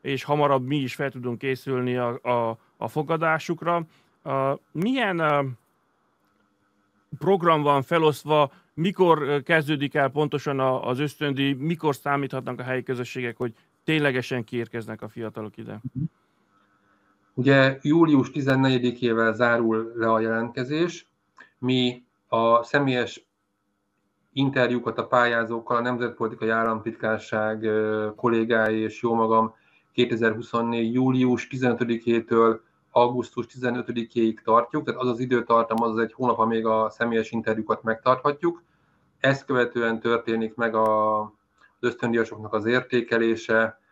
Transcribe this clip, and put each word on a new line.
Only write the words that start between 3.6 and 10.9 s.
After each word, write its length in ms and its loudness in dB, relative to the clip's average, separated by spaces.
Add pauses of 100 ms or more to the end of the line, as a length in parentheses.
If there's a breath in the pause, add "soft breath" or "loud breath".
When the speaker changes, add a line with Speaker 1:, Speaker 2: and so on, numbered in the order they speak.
Speaker 1:
Ö, 300 -2 (180)
milyen, 480 -2
ö, 200 2 (1800)
program 440 4
van 200 4
felosztva, 720 2 (220 soft breath)
mikor, 480 4
ö, 200 0
kezdődik 540 0
el 140 4
pontosan 500 -2
a, 280 0
az 120 -2